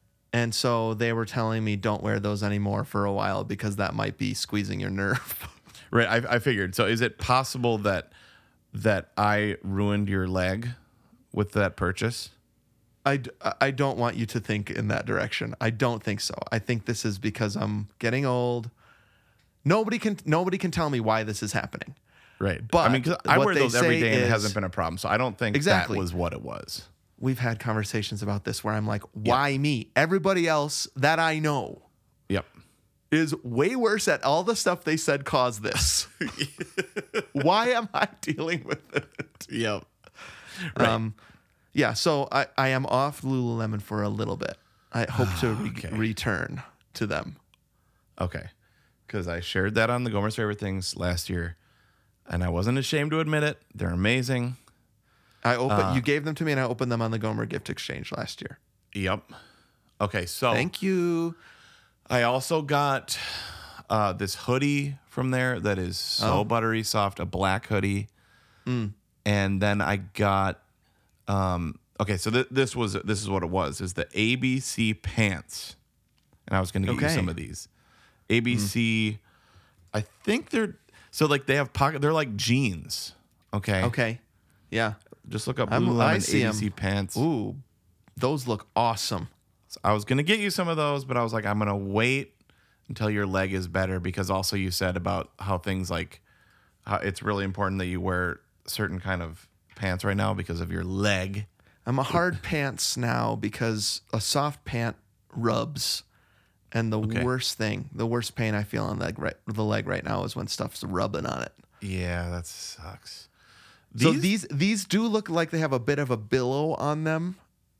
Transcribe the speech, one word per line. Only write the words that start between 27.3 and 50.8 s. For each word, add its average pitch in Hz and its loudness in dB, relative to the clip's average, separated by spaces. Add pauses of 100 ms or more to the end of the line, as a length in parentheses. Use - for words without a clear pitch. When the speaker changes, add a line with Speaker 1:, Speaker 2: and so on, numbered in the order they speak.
Speaker 1:
had 113 0
conversations 107 -2
about 101 -2
this - -4
where 107 0
I'm 107 -2
like, 104 -2 (100)
Speaker 2:
Yep. 107 -8
Speaker 1:
"Why 135 4
me? 139 0
Everybody 175 4
else 151 0 (100)
that 147 4
I 160 2
know 147 -2 (480)
Speaker 2:
Yep. 95 0 (680)
Speaker 1:
is 156 2
way 135 2
worse 220 2
at 160 2
all 156 4
the 226 2
stuff 180 0
they 160 2
said 139 0
caused 123 2
this. - 0 (140)
Speaker 2:
<laughs> - -6
Speaker 1:
Why 180 4
am 233 0
I 147 2 (120)
dealing 151 -4
with - -8
it?" - -6
Speaker 2:
Yep. 110 -2 (920)
Right. 120 4
Speaker 1:
Um, 113 -2 (580)
yeah, 127 2
so 139 0
I, 135 2 (100)
I 135 2
am 131 0
off 139 0
Lululemon 117 0
for 107 -2
a 104 0
little 104 -2
bit. - -6 (360)
I 117 0
hope 120 2 (120)
to 120 2
re- 107 -4
Speaker 2:
<sighs> - -10
Okay. - -8
Speaker 1:
return 110 -2 (320)
to 113 -2
them. - -4 (840)
Speaker 2:
Okay. - -4 (580)
'Cause 95 -4
I 85 -4
shared 95 0
that 113 4
on 123 0
the 123 -2
Gomer's 104 0
Favorite 104 0
Things 95 -4